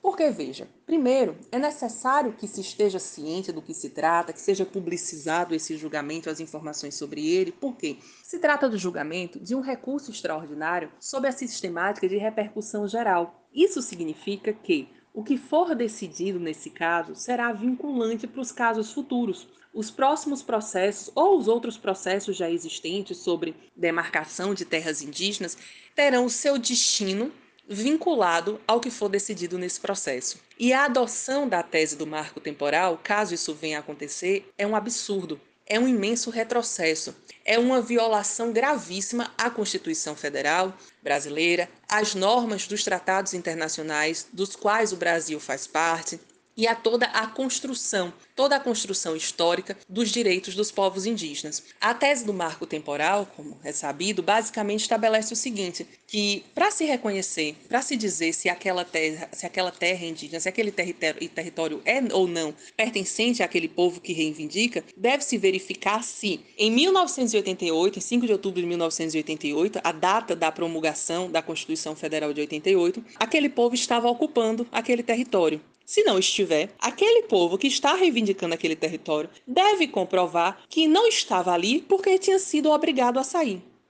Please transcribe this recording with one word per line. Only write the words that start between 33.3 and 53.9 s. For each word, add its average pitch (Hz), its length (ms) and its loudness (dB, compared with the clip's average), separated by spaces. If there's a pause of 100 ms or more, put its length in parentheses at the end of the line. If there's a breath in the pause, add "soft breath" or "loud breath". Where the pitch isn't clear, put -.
isso 165 180 -6
venha 151 240 -6
a 147 40 -6
acontecer, 165 760 -4
é 202 80 0
um 214 100 0
absurdo, 196 640 -4 (280)
é 214 120 0
um 254 80 4
imenso 233 440 2
retrocesso, 226 840 -2 (320 loud breath)
é 226 140 4
uma 254 200 4
violação 226 720 0
gravíssima 233 840 -2
à 233 140 0
Constituição 175 640 -4
Federal 151 600 0 (280 loud breath)
brasileira, 156 680 2 (180)
às 214 280 0
normas 214 500 2
dos 208 180 -4
tratados 190 520 0
internacionais 160 1000 -2
dos 196 220 -4
quais 214 360 2
o 180 60 -6
Brasil 165 420 0
faz - 280 -6
parte, 165 520 -2 (380)
e 226 100 2
a 226 80 2
toda 233 300 2
a 220 200 -2
construção, 226 840 -4 (240 soft breath)
toda 269 220 4
a - 20 0
construção 202 560 -2
histórica 175 600 0 (100)
dos 208 220 0
direitos 190 460 0
dos 208 140 0
povos 190 360 0
indígenas. 156 580 -6 (160 loud breath)
A 233 140 2
tese 269 320 2
do 208 80 0
marco 165 320 -4
temporal, 156 680 0
como 147 300 -16
é 147 80 -8
sabido, 165 500 -2